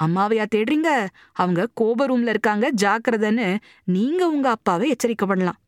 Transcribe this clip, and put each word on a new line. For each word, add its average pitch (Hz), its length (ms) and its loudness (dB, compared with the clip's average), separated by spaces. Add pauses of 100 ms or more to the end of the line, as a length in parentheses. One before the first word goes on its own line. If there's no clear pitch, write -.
அம்மாவையா 208 420 0 (100)
தேடுறீங்க? 269 520 0 (260)
அவங்க 180 400 0
கோப 226 340 0
ரூம்ல 240 200 0
இருக்காங்க, 214 440 0 (100)
ஜாக்கிரதைன்னு' 214 760 0 (260)
நீங்க 285 460 0
உங்க 277 200 0
அப்பாவை 214 400 0
எச்சரிக்கை 233 380 -2
பண்ணலாம். 185 400 -2